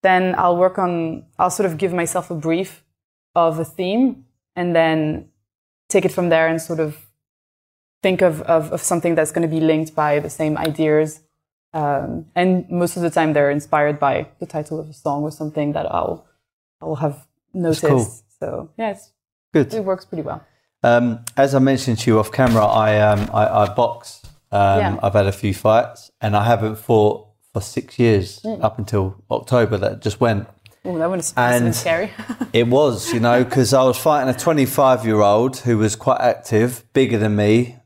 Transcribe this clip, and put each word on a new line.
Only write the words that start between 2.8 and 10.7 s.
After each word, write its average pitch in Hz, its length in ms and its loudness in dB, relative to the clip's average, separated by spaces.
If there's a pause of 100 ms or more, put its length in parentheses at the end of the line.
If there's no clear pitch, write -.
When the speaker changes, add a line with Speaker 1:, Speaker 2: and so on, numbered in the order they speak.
Speaker 1:
of 165 240 2
a 165 60 -4
theme 226 600 -2 (320)
and 175 180 -2
then 160 540 0 (600)
take 185 160 0
it 165 80 0
from 175 160 -2
there 160 200 2
and 165 120 -2
sort 165 200 -8
of 151 260 -6 (960)
think 185 180 0
of, 165 220 2
of, 160 300 0
of - 100 -6
something 170 320 -2
that's 156 180 0
gonna 170 160 -2
be 160 120 -2
linked 160 340 0
by 151 240 0
the 151 120 -6
same 151 280 -4
ideas. 156 640 0 (520)